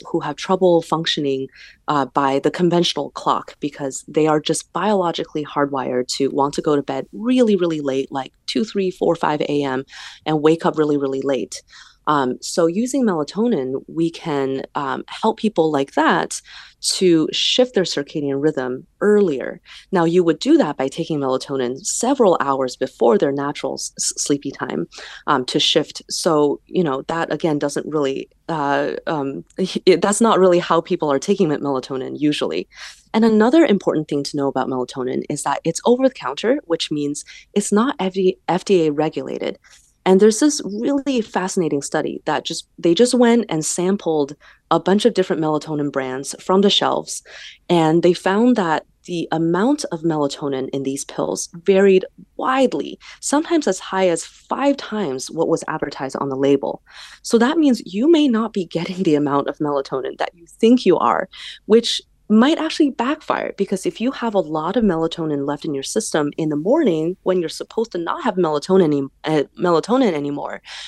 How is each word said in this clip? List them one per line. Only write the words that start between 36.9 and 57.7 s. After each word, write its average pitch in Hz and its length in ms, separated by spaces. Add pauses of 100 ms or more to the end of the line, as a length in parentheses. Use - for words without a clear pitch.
it's - 180
not 226 280
F 190 140
D 185 260 (100)
A, 165 40
F 185 120
D 170 220
A 151 40
regulated. 147 680 (440)
And 190 160
there's 214 200
this 302 260
really 254 560
fascinating 175 600
study - 420
that 151 180
just, - 240 (120)
they 170 160
just 240 180
went 233 360
and 156 140
sampled 165 720 (360)
a 165 80
bunch 202 260
of 220 80
different 185 300
melatonin 151 480
brands 131 480
from 190 220
the 127 100
shelves, - 500 (480)
and 165 320
they 175 120
found 220 420
that 165 320 (180)
the 175 260
amount 175 600
of 165 100
melatonin 143 680
in 139 120
these 135 240
pills - 480
varied 190 500 (320)
widely, 262 640 (220)
sometimes - 480
as 190 100
high 190 320
as 165 160
five 277 500
times 165 540
what 160 180
was 160 200
advertised 143 480
on 139 140
the 135 60
label. 139 460 (400)
So - 160
that 262 220
means 277 260